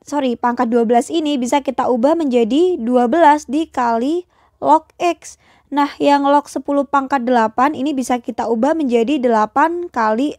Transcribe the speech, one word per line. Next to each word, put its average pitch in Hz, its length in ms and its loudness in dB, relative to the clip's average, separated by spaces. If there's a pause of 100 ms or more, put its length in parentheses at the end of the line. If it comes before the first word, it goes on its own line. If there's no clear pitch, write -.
sorry, 269 320 -4
pangkat 240 320 -2
dua 233 160 2
belas 233 240 0
ini 294 320 -2
bisa 269 240 -2
kita 262 240 -2
ubah 254 240 2
menjadi 294 640 2
dua 247 320 0
belas 302 400 4
dikali 269 800 -4 (320)
log 302 240 2 (160)
X. - 400 -4 (320)
Nah, 285 240 0
yang 285 320 2
log 285 160 2
sepuluh 285 400 -4
pangkat 269 400 -2
delapan 247 480 2
ini 277 240 -4
bisa 247 240 -2
kita 240 240 -6
ubah 247 320 0
menjadi 240 400 0
delapan 262 720 0
kali 233 500 -2